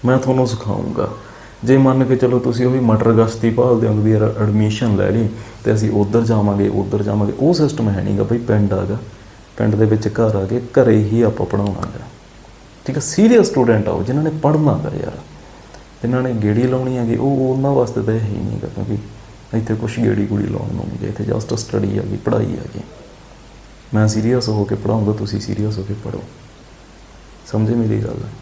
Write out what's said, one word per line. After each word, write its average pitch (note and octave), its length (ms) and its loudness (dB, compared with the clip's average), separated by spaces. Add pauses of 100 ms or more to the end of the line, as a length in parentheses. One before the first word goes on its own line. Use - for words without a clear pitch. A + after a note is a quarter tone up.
ਮੈਂ B2+ 140 4
ਤੁਹਾਨੂੰ C3 280 2
ਸਿਖਾਊਂਗਾ। - 600 -4 (560)
ਜੇ C3 120 6
ਮੰਨ C3+ 280 4
ਕੇ B2+ 120 2
ਚਲੋ B2 220 2
ਤੁਸੀਂ B2 280 0
ਉਹੀ C3 140 2
ਮਟਰ A2+ 320 4
ਗਸ਼ਤੀ A2+ 380 2
ਭਾਲਦੇ A#2 380 2
ਹੋ G#2+ 40 2
ਵੀ G#2+ 200 2
"ਯਾਰ G#2+ 100 4
ਐਡਮਿਸ਼ਨ G#2+ 760 2
ਲੈ F#2+ 140 2
ਲਈ A2 180 2 (360)
ਤੇ A2 100 2
ਅਸੀਂ G#2+ 160 0
ਉੱਧਰ G#2 300 2
ਜਾਵਾਂਗੇ, G#2 480 2
ਉੱਧਰ G2+ 340 -2
ਜਾਵਾਂਗੇ", G#2 380 0
ਉਹ D#3+ 140 4
ਸਿਸਟਮ D3 360 0
ਹੈ F#2 120 -2
ਨੀ G2+ 160 -2
ਗਾ A2 40 0
ਬਈ। A2+ 160 0
ਪਿੰਡ G#2 340 2
ਆ F#2+ 120 -2
ਗਾ, G2+ 140 -4 (580)
ਪਿੰਡ G#2+ 180 0
ਦੇ A2 100 4
ਵਿੱਚ G#2+ 240 2
ਘਰ G#2+ 280 0
ਆ G2 80 0
ਗਏ, A2+ 160 -4
ਘਰੇ A#2+ 440 4
ਹੀ A2+ 180 2
ਆਪਾਂ G2+ 240 0
ਪੜ੍ਹਾਉਣਾ G2+ 340 -2
ਗਾ, - 240 -10 (800)
ਠੀਕ C3+ 120 -4
ਆ? C#3+ 40 -2
ਸੀਰੀਅਸ A3+ 460 6
ਸਟੂਡੈਂਟ A2+ 420 2
ਆਓ, F#2+ 140 -2
ਜਿਨ੍ਹਾਂ C3+ 220 0
ਨੇ D#3 60 0
ਪੜ੍ਹਨਾ D3+ 540 2
ਗਾ - 120 -4
ਯਾਰ, - 220 -8 (840)
ਜਿਨ੍ਹਾਂ B2+ 200 0
ਨੇ B2+ 100 -2
ਗੇੜੀ G#2+ 300 2
ਲਾਉਣੀ B2+ 340 0
ਹੈਗੀ, A#2 200 0
ਉਹ, C3+ 200 0
ਉਹਨਾਂ C3+ 360 0
ਵਾਸਤੇ A#2 300 0
ਤਾਂ A2 120 0
ਇਹ A2+ 60 0
ਹੈ A2 60 -2
ਹੀ G2+ 100 -4
ਨਹੀਂ G2+ 260 -4
ਗਾ, - 60 -8
ਕਿਉਂਕਿ G#2 280 -6 (640)
ਇੱਥੇ A2 160 -2
ਕੁਛ A2 240 -6
ਗੇੜੀ G#2 280 0
ਗੂੜੀ G2+ 200 -2
ਲਾਉਣ G#2 280 -6
ਨੂੰ - 140 -6
ਨਹੀਂ G#2+ 140 -10
ਗਾ, G#2 40 -6
ਇੱਥੇ G#2 180 -6
just A2 320 -2
ਸਟੱਡੀ G2+ 420 -2
ਹੈਗੀ, G2+ 180 -4
ਪੜ੍ਹਾਈ - 400 -2
ਹੈਗੀ। - 240 -12 (1120)
ਮੈਂ G#2+ 140 4
ਸੀਰੀਅਸ A2 400 0
ਹੋ G#2+ 160 0
ਕੇ G#2+ 100 -2
ਪੜ੍ਹਾਊਂਗਾ, G#2+ 380 0
ਤੁਸੀਂ G#2 280 -4
ਸੀਰੀਅਸ G#2 380 -4
ਹੋ F#2+ 40 -6
ਕੇ G#2 120 -6 (100)
ਪੜ੍ਹੋ, - 180 -8 (1200)
ਸਮਝੇ A2 280 0
ਮੇਰੀ A2 280 0
ਗੱਲ? - 180 -6 (220)